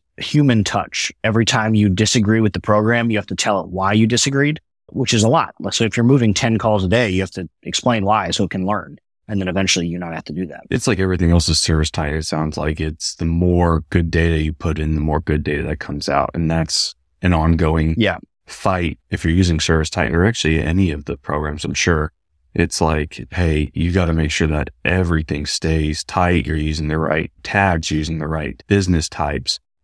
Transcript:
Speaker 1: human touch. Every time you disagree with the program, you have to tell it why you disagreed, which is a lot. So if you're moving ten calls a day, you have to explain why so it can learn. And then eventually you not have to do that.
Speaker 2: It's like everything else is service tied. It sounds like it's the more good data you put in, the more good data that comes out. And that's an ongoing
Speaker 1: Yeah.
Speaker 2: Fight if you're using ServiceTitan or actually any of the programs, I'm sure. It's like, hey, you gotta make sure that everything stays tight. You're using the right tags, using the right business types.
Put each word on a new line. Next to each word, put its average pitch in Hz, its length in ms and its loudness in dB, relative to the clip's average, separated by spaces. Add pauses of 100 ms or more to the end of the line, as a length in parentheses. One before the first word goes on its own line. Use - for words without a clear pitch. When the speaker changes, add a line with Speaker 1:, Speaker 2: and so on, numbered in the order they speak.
(180)
Speaker 1:
human 131 460 2
touch. - 480 -4 (120)
Every 110 220 2
time 110 280 0
you 104 140 6
disagree 107 520 2
with 107 140 2
the 95 60 -6
program, 113 500 2
you 107 80 0
have 98 80 -6
to - 80 -10
tell 98 260 -2
it 87 80 -8
why 95 260 -2
you 110 120 4
disagreed, 139 540 0 (300)
which 123 240 -2
is 104 80 4
a 110 60 4
lot. 143 260 0 (180)
So 113 120 0
if 107 120 -4
you're 117 80 2
moving 120 300 4
ten 113 240 0
calls 104 260 2
a 90 40 0
day, 110 220 2
you 92 100 0
have 95 120 -2
to 90 160 -10 (140)
explain 110 420 -2
why 98 260 0
so 101 140 -2
it 87 60 -4
can 95 160 -4
learn. 85 320 -6 (300)
And 104 120 -2
then 92 80 -4
eventually 90 380 0
you 87 120 -4
not 85 160 -8
have - 100 -12
to 76 100 -12
do 90 120 -6
that. - 240 -14
Speaker 2:
It's - 160 -2
like 101 120 2
everything 90 320 2
else 85 180 4
is 78 100 2
service 78 320 0
tied. 76 240 -4
It 78 120 -4
sounds 78 320 -4
like 78 220 -4
it's 78 340 -6
the 85 120 -6
more 85 640 2
good 82 200 0
data 82 320 2
you 78 100 -2
put 78 260 -4
in, 78 160 -2
the 76 60 0
more 76 200 0
good 76 240 -2
data 73 200 -2
that 76 160 -6
comes - 300 -8
out. 69 240 0
And 82 160 0
that's - 440 -2 (280)
an 90 100 4
ongoing 80 640 2
Speaker 1:
Yeah. 98 220 0 (280)
Speaker 2:
Fight 90 520 -2 (120)
if - 140 -4
you're 82 100 2
using 87 240 4
ServiceTitan 80 540 0
or 85 120 4
actually 80 380 0
any 85 280 2
of 73 140 -6
the 71 120 -6
programs, 73 480 -6
I'm 73 100 -4
sure. 78 380 0 (420)
It's - 260 0
like, 78 520 -2
hey, 78 420 0
you 85 180 0
gotta 85 220 2
make 78 160 0
sure 80 180 0
that 76 220 -2 (140)
everything 82 600 0
stays 78 600 -2
tight. 87 420 0
You're 78 100 -2
using 78 320 -2
the 78 100 -2
right 80 320 -2 (120)
tags, 95 480 0
using 78 280 -2
the 76 100 -6
right 78 380 -6
business 90 440 2
types. 73 500 -4 (240)